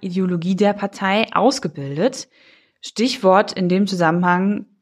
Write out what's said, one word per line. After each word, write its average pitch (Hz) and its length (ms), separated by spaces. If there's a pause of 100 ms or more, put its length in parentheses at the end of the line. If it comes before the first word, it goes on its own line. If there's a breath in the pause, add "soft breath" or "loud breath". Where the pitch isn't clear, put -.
Ideologie 180 560
der 202 160
Partei 202 600
ausgebildet. 170 960 (520 soft breath)
Stichwort 208 720
in 180 160
dem 190 180
Zusammenhang 180 800 (160)